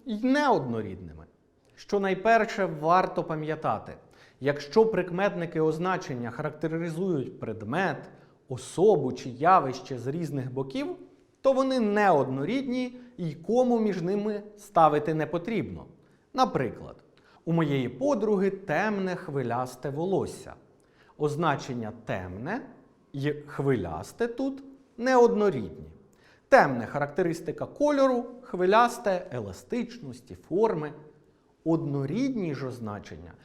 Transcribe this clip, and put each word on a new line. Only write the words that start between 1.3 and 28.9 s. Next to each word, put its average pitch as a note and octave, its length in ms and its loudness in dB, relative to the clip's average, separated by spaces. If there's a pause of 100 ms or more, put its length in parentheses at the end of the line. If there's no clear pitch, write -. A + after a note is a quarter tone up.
Що - 260 -2
найперше G#3 640 2 (160)
варто E3+ 440 2
пам'ятати, D3+ 680 -4 (480)
якщо C#3+ 460 4
прикметники F3 720 -2
означення D#3 720 -2
характеризують D#3+ 1080 -4
предмет, A2+ 560 -4 (520)
особу D3+ 640 2
чи B2+ 160 -10
явище C3 680 2
з A2+ 80 -8
різних C#3 460 -4
боків, B3+ 440 -6 (440)
то C4+ 120 4
вони C4 280 2
неоднорідні G#3 1160 2 (220)
й E3 160 -4
кому A#3+ 440 2
між G3+ 240 0
ними G3+ 400 -2 (140)
ставити D#3 580 4
не D#3 120 0
потрібно. C#3+ 580 -4 (500)
Наприклад, C3+ 600 0 (480)
у E3 80 0
моєї C#3+ 360 2
подруги G#3+ 600 2
темне F#3+ 680 -2
хвилясте B2+ 760 -4
волосся. D3+ 640 -4 (640)
Означення C#3 760 -2 (120)
темне A2 600 -6 (460)
й C#3+ 200 -2 (140)
хвилясте G#2 800 -2
тут C4+ 360 -4 (340)
неоднорідні. G#3 960 2 (580)
Темне C#3+ 380 6
характеристика D3 800 -2
кольору, C4+ 580 2 (180)
хвилясте G3 880 2